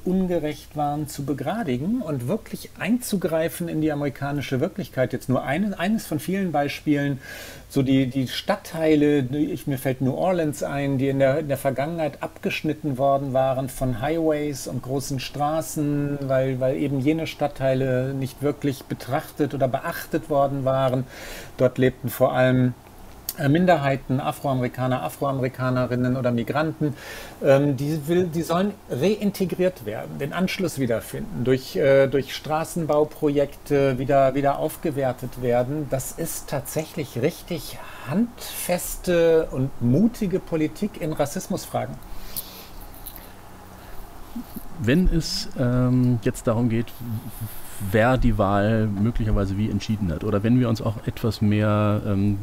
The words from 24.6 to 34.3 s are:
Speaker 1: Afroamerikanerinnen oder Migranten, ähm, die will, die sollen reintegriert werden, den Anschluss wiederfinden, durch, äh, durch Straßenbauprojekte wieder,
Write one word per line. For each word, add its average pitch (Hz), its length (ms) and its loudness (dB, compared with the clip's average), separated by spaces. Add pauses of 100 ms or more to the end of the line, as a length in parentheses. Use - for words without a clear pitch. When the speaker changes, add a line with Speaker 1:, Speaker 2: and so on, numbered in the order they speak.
Speaker 1:
Afroamerikanerinnen 127 1120 0
oder 123 140 0
Migranten, 147 640 0 (500)
ähm, 143 340 6
die 147 300 -2
will, 180 200 2
die 165 140 -2
sollen 180 320 0 (160)
reintegriert 185 960 0
werden, 156 340 -8
den 143 140 -4
Anschluss 175 440 -2
wiederfinden, 120 680 -2
durch, 131 300 2
äh, 135 320 6
durch 131 280 -2
Straßenbauprojekte 147 1600 0
wieder, 135 380 4